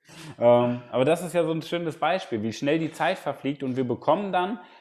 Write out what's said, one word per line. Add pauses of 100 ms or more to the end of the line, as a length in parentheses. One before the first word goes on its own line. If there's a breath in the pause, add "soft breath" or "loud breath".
(400 loud breath)
Ähm, (100)
aber
das
ist
ja
so
ein
schönes
Beispiel,
wie
schnell
die
Zeit
verfliegt
und
wir
bekommen
dann, (220 soft breath)